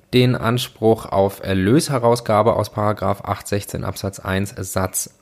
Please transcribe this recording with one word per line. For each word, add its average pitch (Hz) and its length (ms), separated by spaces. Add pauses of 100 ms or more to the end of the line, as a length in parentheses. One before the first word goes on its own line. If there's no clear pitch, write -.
(120)
den 123 220
Anspruch 117 720
auf 98 360
Erlösherausgabe 117 1120
aus 104 160
Paragraph 104 540
acht - 240
sechzehn 95 360
Absatz 95 340
eins 98 400
Satz - 640